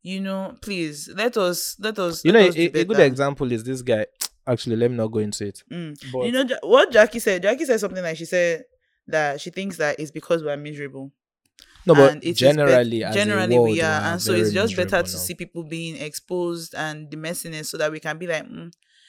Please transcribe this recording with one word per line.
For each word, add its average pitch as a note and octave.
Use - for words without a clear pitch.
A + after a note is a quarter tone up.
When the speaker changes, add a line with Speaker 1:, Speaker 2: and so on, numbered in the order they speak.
Speaker 1:
You F#3+
know, F#3+
please, D#3+
let A3+
us, F3
let G#3
us, E3+
Speaker 2:
You E3
Speaker 1:
let A3
Speaker 2:
know, F3+
Speaker 1:
us D#3+
Speaker 2:
a, E3
Speaker 1:
do D3+
Speaker 2:
a E3+
good -
Speaker 1:
better. F3+
Speaker 2:
example C#3
is A2+
this B2+
guy. A2
Actually, A#2
let A#2+
me B2
not A2+
go A2
into G#2
it. -
Speaker 1:
Mm. D#3+
Speaker 2:
But B2+
Speaker 1:
You A#3+
know, C4
Ja-, B3
what C4+
Jackie A3+
said? F#3
Jackie C4
said A#3
something F#3
like, E3
she E3
said E3+
that D3
she F3
thinks F#3+
that D3+
it's D3+
because E3
we're D3
miserable. C#3+
Speaker 2:
No, E3+
but C#3
Speaker 1:
And -
it E3+
is C#3+
bet-, C#3
Speaker 2:
generally, B2
as -
a -
Speaker 1:
generally G#3
Speaker 2:
world, -
Speaker 1:
we E3
are, D#3
Speaker 2:
we D3+
are E3
Speaker 1:
and F3+
so -
it's F3
Speaker 2:
very F#3+
Speaker 1:
just G3+
better F3+
Speaker 2:
miserable F#3
Speaker 1:
to F#3
Speaker 2:
now. F3
Speaker 1:
see -
people E3+
being E3
exposed E3+
and D3+
the D#3
messiness D#3+
so E3
that D#3
we D#3
can D#3
be F3
like, D#3+
mm, E3